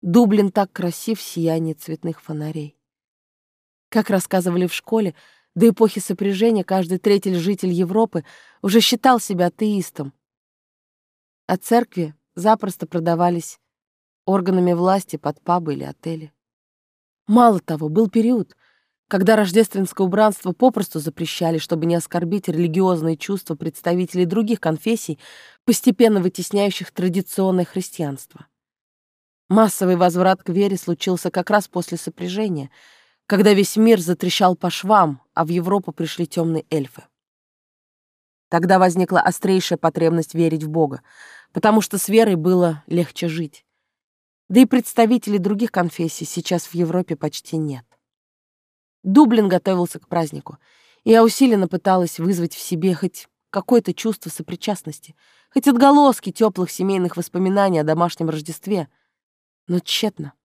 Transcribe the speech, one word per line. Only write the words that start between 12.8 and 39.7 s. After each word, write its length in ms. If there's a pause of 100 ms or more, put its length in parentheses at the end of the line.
продавались 720 (680)
органами 480
власти 440
под 240
пабы 320
или 100
отели. 500 (960)
Мало 320
того, 300
был 200
период, 460 (520)
когда 280
рождественское 680
убранство 460
попросту 480
запрещали, 600
чтобы 260
не 80
оскорбить 540
религиозные 680
чувства 380
представителей 720
других 340
конфессий, 600 (440)
постепенно 580
вытесняющих 720
традиционное 720
христианство. 840 (1000)
Массовый 480
возврат 460
к 80
вере 260
случился 540
как 220
раз 160
после 320
сопряжения, 720 (560)
когда 260
весь 220
мир 240
затрещал 560
по 160
швам, 500 (140)
а 100
в 40
Европу 420
пришли 340
тёмные 460
эльфы. 320 (1500)
Тогда 300
возникла 420
острейшая 560